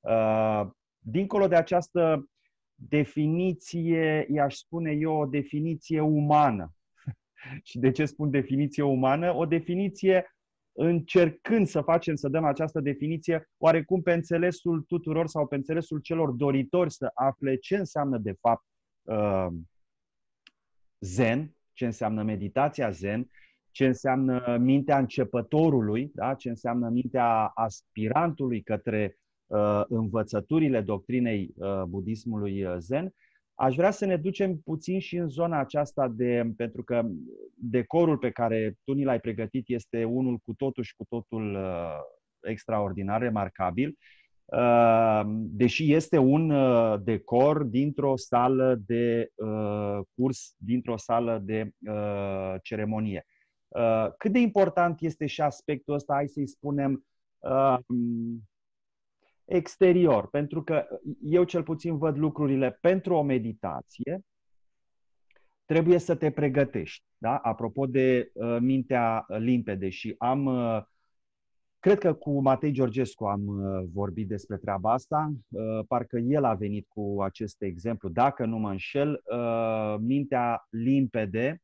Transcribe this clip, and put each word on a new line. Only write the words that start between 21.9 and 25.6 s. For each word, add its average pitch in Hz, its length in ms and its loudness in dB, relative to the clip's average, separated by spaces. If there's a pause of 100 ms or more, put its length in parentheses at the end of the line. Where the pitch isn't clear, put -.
meditația 107 680 -2
zen, 101 400 -6 (400)
ce - 160 2
înseamnă 127 760 0
mintea 139 380 4
începătorului, 127 1160 0